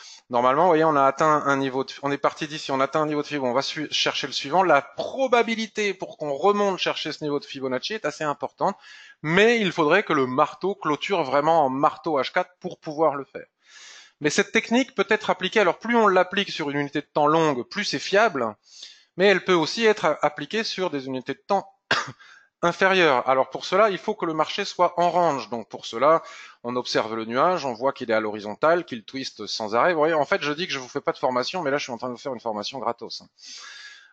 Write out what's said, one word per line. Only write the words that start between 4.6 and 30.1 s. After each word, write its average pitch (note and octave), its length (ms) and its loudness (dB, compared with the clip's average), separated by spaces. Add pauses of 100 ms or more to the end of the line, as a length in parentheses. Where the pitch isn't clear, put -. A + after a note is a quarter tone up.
La D3 180 4
probabilité A3 1120 -2
pour - 240 -12
qu'on D3+ 140 -6
remonte G3 480 2
chercher D#3 320 -4
ce D3+ 140 -10
niveau C#3+ 160 -2
de - 40 -18
Fibonacci C3 480 -6
est A3 120 -8
assez D3+ 180 -6
importante, D3+ 540 -4 (440)
mais G#3 380 4
il F3+ 140 0
faudrait E3+ 300 4
que E3+ 100 -2
le C3+ 140 2
marteau D3+ 480 -2
clôture D#3 480 -2
vraiment C#3+ 420 2
en B2+ 40 0
marteau D3 480 0
H B2+ 140 -2
quatre - 200 -4 (100)
pour E3 180 -10
pouvoir D3+ 360 0
le C3+ 100 -8
faire. - 220 -16 (760)
Mais D3 60 0
cette G3 220 0
technique A#3 420 0
peut - 160 -2
être - 220 0
appliquée, - 280 -2
alors F3 200 2
plus A#3 160 -2
on A3 120 6
l'applique F#3 440 2
sur D3 180 -4
une C#3+ 80 -2
unité C#3+ 240 -2
de - 100 -20
temps D3+ 140 2
longue, D3+ 380 2
plus G3+ 200 -6
c'est D3 140 -4
fiable, C#3+ 580 2 (640)
mais F#3 80 4
elle F#3+ 180 4
peut F#3+ 80 0
aussi F3 320 2
être G#3+ 220 4
a-, D3+ 160 2
appliquée D3+ 420 -2
sur F#3 280 -4
des C3+ 160 -6
unités C3 260 -6
de - 140 -12
temps G3 200 0 (220)
<coughs> - 720 -8
inférieures. E3+ 640 4
Alors C3 220 2
pour - 160 -8
cela, G#3 240 4
il F3+ 80 -2
faut - 160 -4
que F3+ 140 -4
le D#3+ 80 -4
marché D#3 280 -2
soit F3+ 360 0
en F3 100 4
range. D3+ 400 0
Donc A2+ 200 -8
pour - 180 -14
cela, C#3+ 340 4 (400)
on A#2+ 140 -8
observe A#2 400 -2
le A2 100 -6
nuage, C#3 400 0
on B2 80 -4
voit B2+ 200 -2
qu'il A2+ 180 -6
est - 20 4
à A2 60 2
l'horizontale, G#2+ 680 0
qu'il A#2 200 -10
twiste B2+ 420 -12
sans G#2+ 260 -6
arrêt. D3 200 4
Vous D#3+ 40 -2
voyez, D#3 160 2